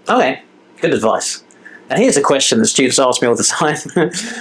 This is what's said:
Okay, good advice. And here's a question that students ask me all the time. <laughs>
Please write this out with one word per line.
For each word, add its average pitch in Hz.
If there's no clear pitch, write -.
Okay, 202
good 117
advice. 107
And -
here's 233
a 143
question 135
that 110
students 131
ask 127
me 127
all 117
the 110
time. -
<laughs> -